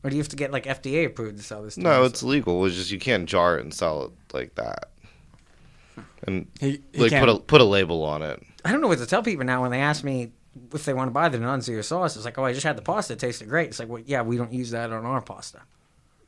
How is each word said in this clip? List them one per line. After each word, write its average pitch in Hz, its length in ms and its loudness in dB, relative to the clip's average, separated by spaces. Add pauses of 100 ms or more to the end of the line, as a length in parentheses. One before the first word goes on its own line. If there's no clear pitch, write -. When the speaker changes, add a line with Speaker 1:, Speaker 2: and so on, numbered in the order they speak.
Speaker 1:
Or 139 60 -2
do 139 60 -2
you 151 60 0
have 143 80 -4
to 143 60 -12
get, 139 160 -4
like, 135 140 -4
F 135 160 -6
D 135 160 -2
A 165 60 2
approved 110 340 -6
to 107 60 -16
sell 107 180 -12
this 107 140 -12
to 180 40 -8
Speaker 2:
No, 151 220 6
Speaker 1:
them? - 40 8
Speaker 2:
it's - 160 -2
legal. 110 440 2
It's 90 100 2
just 92 140 -6
you 98 80 -6
can't 95 300 0
jar 87 300 4
it 58 40 -6
and 73 100 -12
sell 78 320 -2
it - 60 -12 (240)
like 65 220 -6
that. - 320 -8 (1400)
And, 92 200 -2 (140)
Speaker 3:
He, 139 200 -2 (120)
he - 100 -8
Speaker 2:
like, 117 80 8
Speaker 3:
can't. 139 160 6
Speaker 2:
put 113 100 6
a, - 40 -4
put 151 200 8
a 123 40 10
label 90 400 4
on 76 180 -2
it. 76 200 -8 (220)
Speaker 1:
I 185 80 0
don't 285 80 2
know 285 80 2
what 165 100 4
to 120 80 -6
tell 208 160 0
people 185 220 -2
now 127 180 0
when 123 80 0
they 127 100 0
ask 147 240 0
me 127 260 -4 (420)
if 151 120 -6
they 139 100 0
wanna 131 160 -2
buy 151 180 2
the 131 100 0
Nunzio 120 440 -2
sauce. 170 340 -2
It's 107 80 -14
like, 117 140 -8
"Oh, 135 60 0
I 123 80 0
just 135 120 -4
had 147 120 0
the 107 60 -12
pasta. 180 320 -2
It - 40 -14
tasted 123 300 -6
great." 156 200 0
It's - 100 -12
like, 117 100 -10
"Well, 117 180 -10
yeah, 135 160 0
we 117 140 0
don't 120 160 -4
use 127 180 -6
that 117 220 -6
on 113 120 -8
our 127 160 -2
pasta." - 420 -16 (640)